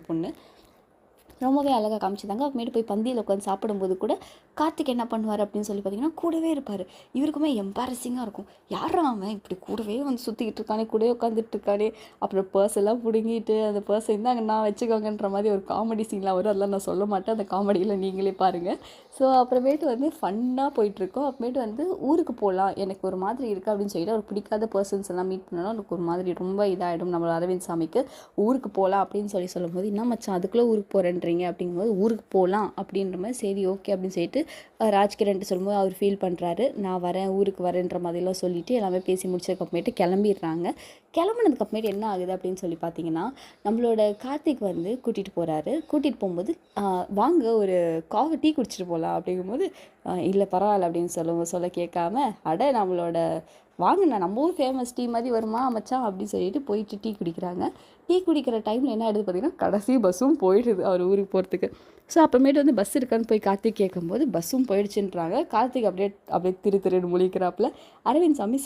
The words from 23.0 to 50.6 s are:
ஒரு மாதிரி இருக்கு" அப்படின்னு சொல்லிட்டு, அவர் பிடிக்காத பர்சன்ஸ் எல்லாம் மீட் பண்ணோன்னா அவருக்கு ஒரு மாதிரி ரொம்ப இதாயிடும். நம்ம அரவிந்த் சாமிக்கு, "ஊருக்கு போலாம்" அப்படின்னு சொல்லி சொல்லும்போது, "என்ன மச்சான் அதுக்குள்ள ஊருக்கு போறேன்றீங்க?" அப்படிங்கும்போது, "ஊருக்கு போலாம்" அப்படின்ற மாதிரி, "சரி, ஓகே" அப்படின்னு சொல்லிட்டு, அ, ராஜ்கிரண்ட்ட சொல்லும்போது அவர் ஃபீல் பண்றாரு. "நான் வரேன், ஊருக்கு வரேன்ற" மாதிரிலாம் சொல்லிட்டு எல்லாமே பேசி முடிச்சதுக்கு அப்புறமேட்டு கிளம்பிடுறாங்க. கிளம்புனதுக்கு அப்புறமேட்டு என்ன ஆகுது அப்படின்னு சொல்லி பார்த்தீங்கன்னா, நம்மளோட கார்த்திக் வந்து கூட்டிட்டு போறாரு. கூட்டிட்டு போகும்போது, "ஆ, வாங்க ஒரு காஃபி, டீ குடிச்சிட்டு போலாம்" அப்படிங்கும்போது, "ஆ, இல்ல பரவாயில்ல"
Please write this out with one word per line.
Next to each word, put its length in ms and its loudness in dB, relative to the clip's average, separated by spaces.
ஒரு 100 -2
மாதிரி 320 -4
இருக்கு" 220 -2
அப்படின்னு 140 0
சொல்லிட்டு, 260 -2
அவர் 140 -2
பிடிக்காத 480 -4
பர்சன்ஸ் 360 -2
எல்லாம் 180 -2
மீட் 240 -4
பண்ணோன்னா 120 -4
அவருக்கு 320 -6
ஒரு 80 -4
மாதிரி 300 -2
ரொம்ப 340 0
இதாயிடும். 360 -2
நம்ம 360 0
அரவிந்த் 280 0
சாமிக்கு, 380 0
"ஊருக்கு 340 0
போலாம்" 400 2
அப்படின்னு 160 -4
சொல்லி 220 -4
சொல்லும்போது, 400 -4
"என்ன 160 -2
மச்சான் 380 -2
அதுக்குள்ள 240 2
ஊருக்கு 360 2
போறேன்றீங்க?" 280 -2
அப்படிங்கும்போது, 680 -2
"ஊருக்கு 300 0
போலாம்" 540 2
அப்படின்ற 340 -4
மாதிரி, 180 -6
"சரி, 340 -2
ஓகே" 200 -4
அப்படின்னு 200 -2
சொல்லிட்டு, 380 -2
அ, 80 4
ராஜ்கிரண்ட்ட 520 2
சொல்லும்போது 360 -2
அவர் 220 2
ஃபீல் 40 0
பண்றாரு. 720 0
"நான் 280 -2
வரேன், 240 -2
ஊருக்கு 360 0
வரேன்ற" 400 0
மாதிரிலாம் 260 -2
சொல்லிட்டு 440 -2
எல்லாமே 260 0
பேசி 300 -2
முடிச்சதுக்கு 300 -2
அப்புறமேட்டு 280 -4
கிளம்பிடுறாங்க. 720 0
கிளம்புனதுக்கு 420 2
அப்புறமேட்டு 240 -4
என்ன 240 -2
ஆகுது 260 -4
அப்படின்னு 220 -4
சொல்லி 260 -6
பார்த்தீங்கன்னா, 500 -4
நம்மளோட 520 2
கார்த்திக் 420 -4
வந்து 460 -4
கூட்டிட்டு 320 -4
போறாரு. 420 -2
கூட்டிட்டு 260 0
போகும்போது, 400 -4
"ஆ, 320 0
வாங்க 460 4
ஒரு 520 2
காஃபி, 280 0
டீ 220 2
குடிச்சிட்டு 300 -4
போலாம்" 340 -2
அப்படிங்கும்போது, 500 -4
"ஆ, 120 -4
இல்ல 340 2
பரவாயில்ல" 400 2